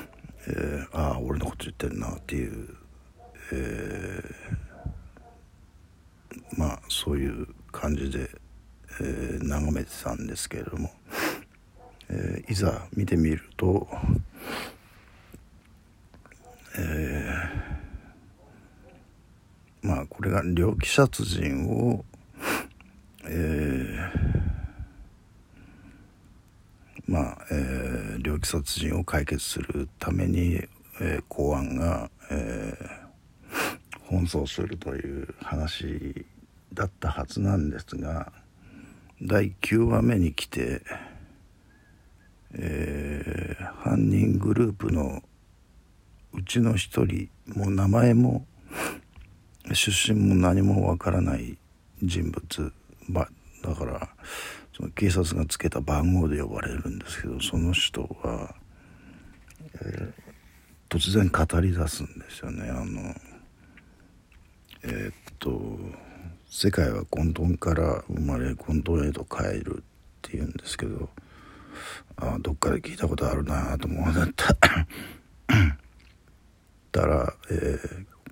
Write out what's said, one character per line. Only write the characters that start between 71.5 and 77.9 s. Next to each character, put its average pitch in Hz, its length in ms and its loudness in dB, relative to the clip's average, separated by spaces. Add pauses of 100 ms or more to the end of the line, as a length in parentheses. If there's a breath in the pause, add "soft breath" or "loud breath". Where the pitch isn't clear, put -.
あ、 - 240 -2
ど - 120 -2
っ - 40 -4
か - 140 0
で - 100 2
聞 - 140 -10
い - 20 -14
た - 120 0
こ - 80 -2
と 69 140 0
あ - 40 0
る 73 100 0
な 69 340 -2
と - 100 -4
思 82 180 0
う - 20 2
ん 80 60 4
だ 85 100 4
っ - 100 4
た。 - 220 4
<clears throat> - 60 0 (2250 loud breath)
た - 140 4
ら、 73 280 4 (160)
え 92 40 0
ー、 - 520 -2 (260)